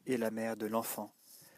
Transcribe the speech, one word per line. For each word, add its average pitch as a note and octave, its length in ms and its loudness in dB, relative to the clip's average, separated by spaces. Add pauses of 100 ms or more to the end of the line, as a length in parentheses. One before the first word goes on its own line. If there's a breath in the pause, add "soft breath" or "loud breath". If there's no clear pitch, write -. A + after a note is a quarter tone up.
et B2+ 100 4
la A2+ 140 2
mère A2 260 -2
de G#2+ 100 -2
l'enfant. A2 460 -2 (460 loud breath)